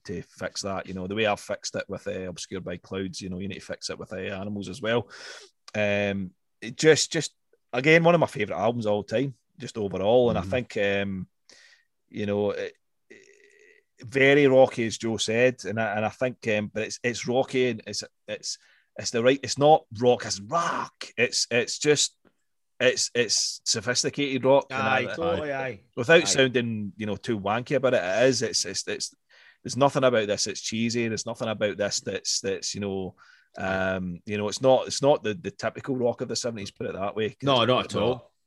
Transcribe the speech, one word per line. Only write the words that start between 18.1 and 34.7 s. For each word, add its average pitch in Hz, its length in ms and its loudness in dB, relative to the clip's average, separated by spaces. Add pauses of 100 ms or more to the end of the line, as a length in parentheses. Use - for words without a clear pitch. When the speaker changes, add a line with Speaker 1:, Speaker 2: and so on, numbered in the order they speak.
Speaker 1:
it's, - 300 -10 (380)
it's 104 140 -8
the 117 140 0
right, 135 180 6
it's - 160 -6
not 147 280 6 (140)
rock 123 260 4
as 98 140 -6
rock. 135 540 -4 (240)
It's, - 320 0
it's 117 300 -2
just, - 360 2 (640)
it's, - 360 2
it's - 500 -2
sophisticated 127 800 -2
rock. 135 240 6
And 131 140 -4
I, 131 160 2
Speaker 3:
Aye, 120 160 -4
totally, 151 360 -2
aye. 131 280 -8 (180)
Speaker 1:
without 165 240 6
Speaker 3:
Aye. 147 40 0
Speaker 1:
sounding, 120 680 0
you 107 120 -8
know, 101 80 -4
too 110 240 -4
wanky 117 360 -2
about 123 200 2
it, 92 80 2
it 104 240 4
is. 123 160 2
It's, 98 220 -2
it's, 95 220 -8
it's, - 280 -6 (480)
there's - 140 -10
nothing 139 260 2
about 117 240 4
this 101 160 -2
that's - 180 -6
cheesy. 117 460 -2
There's 110 180 -6
nothing 113 220 -8
about 104 300 -2
this 101 240 -4
that's, - 400 -6
that's, - 340 -6
you 101 60 -8
know, 95 340 -6 (420)
Speaker 2:
Aye. 95 380 -2
Speaker 1:
um, 90 320 -6
you 104 100 -4
know, 104 100 -2
it's 98 140 -6
not, 127 240 6